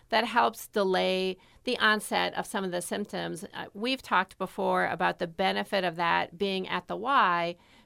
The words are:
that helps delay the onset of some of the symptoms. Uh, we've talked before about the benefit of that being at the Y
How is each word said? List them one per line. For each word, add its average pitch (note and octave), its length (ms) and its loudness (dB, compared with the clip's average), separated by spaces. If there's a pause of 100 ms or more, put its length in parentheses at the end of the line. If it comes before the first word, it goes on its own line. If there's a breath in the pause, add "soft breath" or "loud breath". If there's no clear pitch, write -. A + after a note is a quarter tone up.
that A3 160 2
helps A#3 440 0
delay F#3 680 0 (280 soft breath)
the - 140 -2
onset G#3 560 2
of F3+ 120 -4
some G3 180 -4
of F#3 60 -4
the F3 100 -2
symptoms. F3 720 -6
Uh, - 220 -10
we've B3+ 260 -2
talked - 380 0
before F#3 480 0
about F3 320 0
the F3 80 -2
benefit G3 580 0
of E3 120 -2
that E3+ 420 0
being F#3+ 280 0
at F3+ 220 -4
the F3 80 -4
Y F3+ 600 2 (300 soft breath)